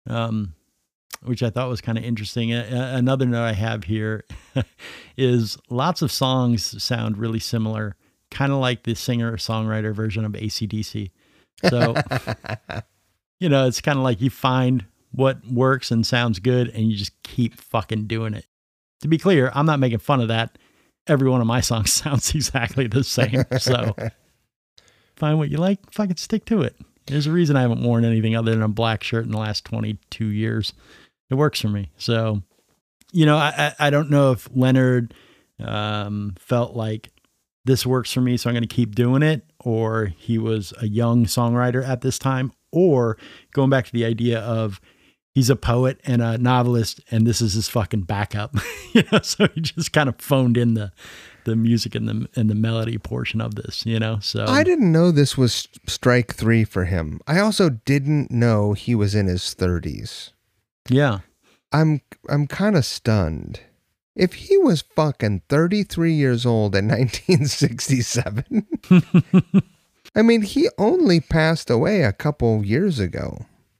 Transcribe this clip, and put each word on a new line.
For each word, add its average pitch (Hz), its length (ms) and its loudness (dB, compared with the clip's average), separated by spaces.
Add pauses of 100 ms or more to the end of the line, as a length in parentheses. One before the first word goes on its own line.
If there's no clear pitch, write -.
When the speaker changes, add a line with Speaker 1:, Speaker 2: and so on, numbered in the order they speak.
Speaker 1:
um, 113 480 -6 (680)
which 123 220 -4
I 117 80 0
thought 127 180 -4
was 120 120 -6
kinda 113 200 -4
interesting. 113 520 -4
A-, 120 100 -4
a-, 127 340 -6
another 131 300 0
note 117 160 0
I 113 100 0
have 110 300 -4
here 110 420 -4 (300)
<laughs> 131 100 -2 (520)
is 123 420 0 (100)
lots 143 320 -2
of 120 100 -2
songs 123 720 0
sound 110 380 -4
really 113 200 -4
similar, 110 560 -4 (360)
kinda 139 240 -2
like 127 260 -2
the 113 140 -4
singer-songwriter 110 960 -4
version 110 320 -4
of 104 100 -6
A 107 140 -8
C - 160 -6
D 107 160 -6
C. 104 300 -10 (580)
So, 117 240 2 (760)
<laughs> - 720 -16
you 180 100 0
know, 135 180 4
it's 120 140 -2
kinda 139 200 0
like 123 200 0
you 131 100 2
find 127 540 0 (260)
what 131 340 0
works 127 460 0
and 113 140 2
sounds 120 340 0
good, 123 300 2
and 113 220 -2
you 104 60 -4
just - 260 -10
keep - 360 -4
fucking 107 480 -6
doing 110 260 -6
it. 104 120 -12 (560)
To 151 60 -4
be 160 100 4
clear, 143 360 2
I'm 143 140 0
not 147 120 2
making 117 200 0
fun 143 220 0
of 113 80 0
that. 113 280 -2 (500)
Every 135 220 4
one 127 120 4
of 113 60 2
my 117 140 2
songs 110 320 0
<laughs> - 0 -
sounds - 420 -2
exactly 127 500 -2
the 127 180 0
same. 123 400 0 (140)
So 117 380 -2 (560)
Speaker 2:
<laughs> - 640 -20
Speaker 1:
find 151 220 0
what 147 120 0
you 147 80 -4
like, 190 220 0 (120)
fucking 196 260 -2
stick - 280 -4
to 220 160 0
it. 117 140 -4 (320)
There's 139 180 -2
a 151 60 -2
reason 160 240 4
I 131 60 4
haven't 120 200 2
worn 117 240 2
anything 113 300 2
other 113 160 0
than 113 100 2
a 107 60 0
black 110 360 -2
shirt 113 220 -4
in 110 60 -6
the 110 80 -4
last 107 260 -6
twenty-two 110 640 -6
years. 110 460 -2 (580)
It 131 40 0
works 147 260 0
for 110 80 -2
me. 101 280 -4
So, 110 460 -2 (680)
you 160 140 4
know, 151 120 6
I, 147 420 0
I, 147 80 2
I - 20 2
don't 147 220 2
know 139 200 4
if - 220 -4
Leonard, 127 600 2 (460)
um, 104 800 -6
felt 120 380 -2
like, 110 340 -6 (560)
"This 123 220 2
works 127 260 0
for 127 80 0
me, 123 160 2
so 120 120 -2
I'm 120 60 0
gonna 117 120 -2
keep 113 260 -2
doing 123 300 2
it," 156 200 0 (160)
or 110 580 -2
he 113 200 -2
was 110 420 -4
a 117 80 -2
young 117 380 2
songwriter 123 600 0
at 127 140 -4
this 131 180 -2
time, 127 320 -2 (200)
or 135 460 2 (360)
going 135 180 2
back 131 160 2
to - 60 -12
the 117 120 0
idea 117 360 -2
of 110 380 -4 (540)
he's 127 160 4
a 135 60 4
poet 127 500 0
and 123 160 2
a 113 160 0
novelist, 123 640 2 (100)
and 113 160 2
this 117 160 2
is 107 120 0
his 104 140 -2
fucking - 360 -2
backup. 104 580 -6
<laughs> - 40 -8 (260)
You 220 200 6
know, 226 100 4
so - 320 0
he 160 80 -6
just 160 320 -6
kind 147 160 2
of 117 100 -6
phoned 127 380 2
in 120 160 2
the, 104 180 -4 (520)
the 113 120 -2
music 113 380 2
and 113 160 -4
the, 110 260 -4
and 110 140 2
the 107 60 0
melody 113 420 -2
portion 117 420 -6
of 113 140 -6
this, - 320 -10
you 113 140 -2
know? 110 200 -2
So 107 280 -4
Speaker 2:
I 277 160 2
didn't 320 280 2
know 170 200 4
this 143 260 2
was 127 300 0 (180)
s-, - 80 -8
strike 123 400 2
three 113 300 4
for 92 220 -2
him. 82 420 -4
I 156 120 2
also 202 300 4
didn't 139 600 0
know 113 420 2
he 120 220 -2
was 101 180 2
in 101 140 2
his 90 260 -2
thirties. - 800 -4 (560)
Speaker 1:
Yeah. 127 300 2 (520)
Speaker 2:
I'm, 151 300 2 (260)
I'm 143 200 0
kinda 196 340 0
stunned. 82 800 -2 (560)
If 180 180 2
he - 240 2
was 254 240 4
fucking 120 680 -2
thirty-three 165 640 0
years 127 340 2
old 107 280 2
in 98 120 2
<laughs> - 0 -
nineteen 131 580 2
sixty-seven, 127 1200 -2 (240)
<laughs> - 760 4 (520)
I 214 80 4
mean, 226 180 6
he 233 360 0
only 220 420 4
passed 160 500 0
away 160 320 2
a 104 120 2
couple 113 520 0
years 143 340 0
ago. 67 460 -4 (340)